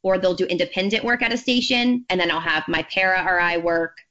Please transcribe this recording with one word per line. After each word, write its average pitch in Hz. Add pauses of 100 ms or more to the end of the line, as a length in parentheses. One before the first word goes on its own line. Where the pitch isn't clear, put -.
or 190
they'll 185
do 185
independent 190
work 240
at 226
a 247
station, 247
and 185
then 170
I'll 160
have 160
my 160
para 185
or 180
I 175
work. 170 (140)